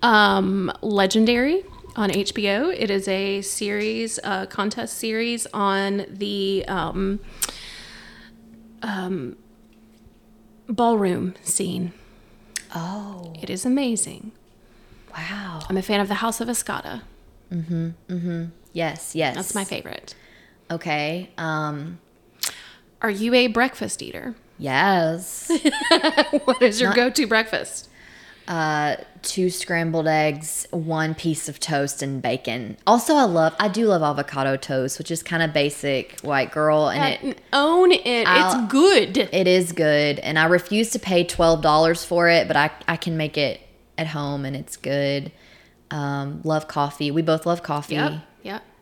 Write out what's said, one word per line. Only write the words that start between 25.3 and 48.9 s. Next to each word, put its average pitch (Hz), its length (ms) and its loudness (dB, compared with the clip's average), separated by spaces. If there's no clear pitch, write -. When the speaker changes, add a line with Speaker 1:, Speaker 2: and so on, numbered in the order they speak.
Speaker 1:
<laughs> 302 60 0
What 247 160 4
is 226 200 4
your 254 80 2
Speaker 2:
Not 208 60 2
Speaker 1:
go-to 247 320 2
breakfast? - 600 -2
Speaker 2:
Uh, 151 500 0
two 185 280 0
scrambled 165 580 -2
eggs, 151 640 0
one 160 440 -2
piece 160 320 -2
of 147 140 -12
toast, 143 400 -2
and 139 200 -4
bacon. 120 640 -4
Also, 240 300 4
I 285 80 6
love, 165 360 2
I 208 100 0
do 214 160 0
love 190 160 4
avocado 143 560 -2
toast, 135 400 -4
which 160 140 -8
is 160 120 -6
kinda 165 240 -2
basic 143 760 -2
white 139 300 0
girl, 151 380 4
and - 120 -2
Speaker 1:
Uh, - 60 -4
Speaker 2:
it - 120 -10
Speaker 1:
own 339 400 6
it. 233 340 2
Speaker 2:
I'll 185 360 4
Speaker 1:
It's 208 80 -4
good. 269 460 6
Speaker 2:
It 180 160 4
is 180 240 4
good, 147 480 2
and 156 180 -2
I 160 80 6
refuse 202 460 4
to 226 80 -2
pay 180 240 2
twelve 165 380 4
dollars 160 420 4
for 170 240 2
it, 170 200 6
but 147 100 2
I, 151 140 4
I 165 100 0
can 165 180 -4
make 151 220 -2
it 139 240 -2
at 160 100 -4
home, 143 380 -4
and 139 100 -8
it's - 220 -12
good. 139 540 -2
Um, 143 520 -6
love 156 240 0
coffee. 143 440 -2
We 160 100 2
both 160 240 2
love 170 180 0
coffee. 147 320 -4
Speaker 1:
Yep, 151 180 0
yep. 202 200 -12